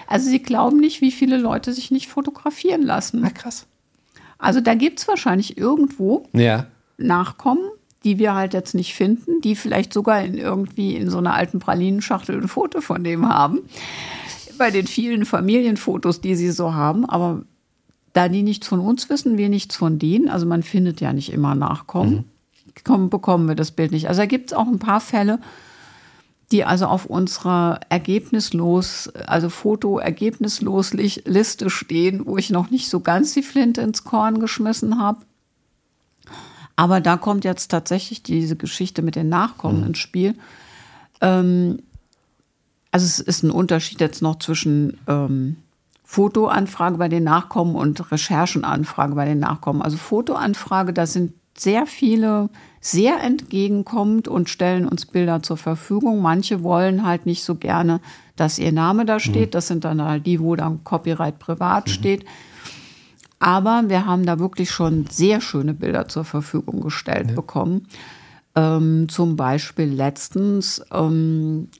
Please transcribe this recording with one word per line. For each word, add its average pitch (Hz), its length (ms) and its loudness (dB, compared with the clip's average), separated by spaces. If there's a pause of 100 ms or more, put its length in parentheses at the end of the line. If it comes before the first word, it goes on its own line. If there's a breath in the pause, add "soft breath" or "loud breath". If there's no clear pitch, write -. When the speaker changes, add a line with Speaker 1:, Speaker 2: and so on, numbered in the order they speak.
Speaker 1:
Also 254 220 2
Sie 262 140 4
glauben 247 360 4
nicht, 302 220 4
wie 262 100 4
viele 262 260 2
Leute 233 360 0
sich 247 180 -6
nicht 269 180 0
fotografieren 302 760 -2
lassen. 233 420 0
Speaker 2:
Ah, - 60 2
krass. - 360 -12 (720 soft breath)
Speaker 1:
Also 240 220 2
da 233 140 4
gibt's 269 340 0
wahrscheinlich 202 500 0
irgendwo 269 760 2
Speaker 2:
Ja. 117 340 4 (300)
Speaker 1:
Nachkommen, 247 680 0 (400)
die 202 140 2
wir 214 160 2
halt 190 200 -2
jetzt 185 200 -4
nicht 180 200 -2
finden, 233 480 0
die 208 140 0
vielleicht - 360 -4
sogar 208 300 2
in 190 120 -6
irgendwie 190 600 -4
in 185 140 -2
so 180 80 -2
einer 175 160 0
alten 180 240 -2
Pralinenschachtel 190 800 -2
ein 190 80 -4
Foto 339 320 -4
von 175 240 -6
dem 170 240 0
haben. 151 300 2 (1000 loud breath)
Bei 247 120 2
den 190 160 0
vielen 233 400 -2
Familienfotos, 196 920 0
die 190 160 0
sie 175 140 0
so 165 240 -2
haben. 156 300 2
Aber 175 380 -2 (720)
da 180 160 4
die 190 140 2
nichts 208 240 -2
von 180 140 0
uns 220 300 0
wissen, 254 280 0
wir 202 100 2
nichts 202 280 -2
von 160 220 2
denen, 190 300 4
also 175 180 0
man 170 160 2
findet 180 380 0
ja 135 120 -2
nicht 139 200 -4
immer 143 220 2
Nachkommen, 143 580 0
Speaker 2:
Mhm. 107 120 0 (600)
Speaker 1:
kommen, 185 260 4
bekommen 180 380 2
wir 156 60 2
das 156 180 -2
Bild 160 200 0
nicht. 156 160 -2
Also 180 140 2
da 208 40 2
gibt's 254 260 -2
auch 226 140 0
ein 240 120 0
paar 208 220 0
Fälle, 214 380 0 (1120 loud breath)
die 208 140 4
also 180 220 2
auf 185 200 0
unserer 180 720 0 (120)
ergebnislos, 180 1160 0 (220)
also 170 200 2
Foto-ergebnislos 202 1400 -2
Lich-, 202 320 -2
Liste 202 460 0
stehen, 185 560 -2
wo 196 120 -2
ich 190 120 -2
noch 180 200 0
nicht 247 200 -2
so - 80 0
ganz 190 360 2
die 277 100 0
Flinte 240 380 2
ins 220 200 -4
Korn 220 380 0
geschmissen 220 600 -2
hab. 214 240 0 (1500 loud breath)
Aber 180 260 6
da 170 160 2
kommt 202 280 -2
jetzt 180 260 -4
tatsächlich 185 540 -4
diese 165 320 0
Geschichte 165 460 -6
mit 160 120 -2
den 160 140 -2
Nachkommen 180 540 0
Speaker 2:
Mhm. - 40 -2
Speaker 1:
ins 160 120 -4
Spiel. 190 360 0 (840 loud breath)
Ähm, 180 580 2 (1120)
also 180 160 2
es - 140 -2
ist - 240 -2
ein 156 80 4
Unterschied 170 480 0
jetzt 156 200 0
noch 156 200 0
zwischen, 147 680 0
ähm, 139 480 -2 (480)
Fotoanfrage 196 960 0
bei 175 100 0
den 165 140 2
Nachkommen 170 540 0
und 147 340 -2
Recherchenanfrage 156 1040 0
bei 143 120 0
den 147 120 0
Nachkommen. 147 420 -2
Also 151 160 -2
Fotoanfrage, 202 960 -2
da 170 140 0
sind 170 280 -2 (220)
sehr 220 300 0
viele 220 640 2 (320 loud breath)
sehr 240 420 2
entgegenkommend 208 1040 0
und 175 220 -2
stellen 180 400 0
uns - 160 -4
Bilder 170 380 0
zur 160 160 -6
Verfügung. 208 640 -2
Manche 175 400 0
wollen 185 420 2
halt 175 220 -2
nicht 175 180 -2
so 175 100 -2
gerne, 170 460 0 (360 loud breath)
dass 156 220 0
ihr 160 140 0
Name 175 320 2
da 214 160 0
steht. 214 280 2
Speaker 2:
Mhm. - 40 -10
Speaker 1:
Das 170 160 -2
sind 165 160 -4
dann 156 180 -2
halt 151 240 -2
die, 175 140 2
wo 165 160 0
dann 160 260 -4
Copyright 160 560 -4
privat 180 480 -2
Speaker 2:
Mhm. - 60 -4
Speaker 1:
steht. 196 320 -2 (1160 loud breath)
Aber 196 500 2
wir 190 180 2
haben 185 180 2
da 170 140 0
wirklich 180 320 -2
schon 160 400 0
sehr 202 320 2
schöne 143 320 -2
Bilder - 340 -4
zur 160 160 -6
Verfügung - 560 -6
gestellt - 480 -4
Speaker 2:
Ja. 117 80 -2
Speaker 1:
bekommen. 180 500 -4 (720 loud breath)
Ähm, 160 520 2
zum 170 280 0
Beispiel 143 480 -2
letztens, 147 1080 -2
ähm, 160 760 0 (120)